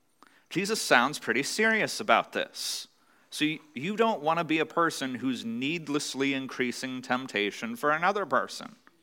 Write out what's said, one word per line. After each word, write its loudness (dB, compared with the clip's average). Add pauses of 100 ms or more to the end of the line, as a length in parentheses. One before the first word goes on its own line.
(500)
Jesus -2
sounds 6
pretty 0
serious 0
about 4
this. -6 (420)
So -4
y-, -2 (140)
you -4
don't 2
want 2
to -2
be 0
a 0
person 0
who's -2
needlessly -2
increasing -4
temptation -2
for 0
another 0
person. -2 (260)